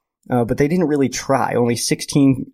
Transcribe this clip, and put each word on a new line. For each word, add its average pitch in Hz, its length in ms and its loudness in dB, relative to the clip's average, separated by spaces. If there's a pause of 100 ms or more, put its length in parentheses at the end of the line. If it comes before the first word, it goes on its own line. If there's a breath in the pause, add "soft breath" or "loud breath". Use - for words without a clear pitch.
(280)
uh, 123 160 0
but 120 140 -2
they 147 100 2
didn't 175 200 0
really 139 200 2
try. - 460 -2
Only 120 220 0
sixteen, - 760 0